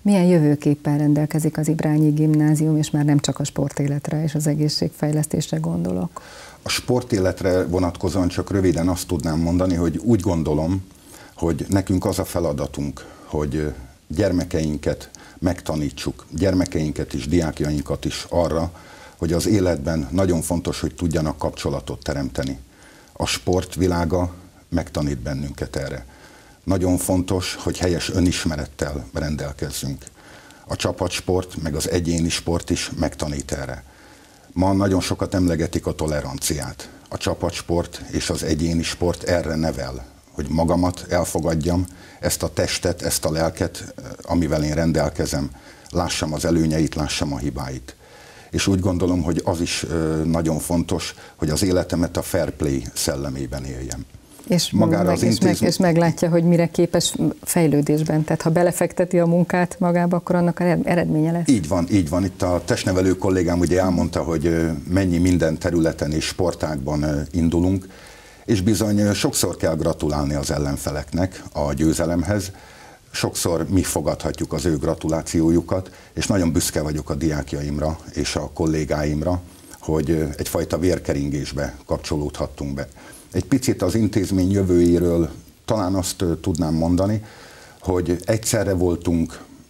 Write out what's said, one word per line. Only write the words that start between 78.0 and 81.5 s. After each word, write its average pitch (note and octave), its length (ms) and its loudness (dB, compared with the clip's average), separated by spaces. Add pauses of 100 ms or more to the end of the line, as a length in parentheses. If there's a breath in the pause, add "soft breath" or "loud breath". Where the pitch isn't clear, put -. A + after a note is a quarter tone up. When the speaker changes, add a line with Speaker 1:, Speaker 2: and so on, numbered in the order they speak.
Speaker 2:
és - 220 -4
a D2 180 -2
kollégáimra, D#2 880 -2 (380 loud breath)
hogy, D#2 300 -2
ö, D#2 140 2 (140)
egyfajta E2 400 -2
vérkeringésbe C#2+ 1000 -2 (100)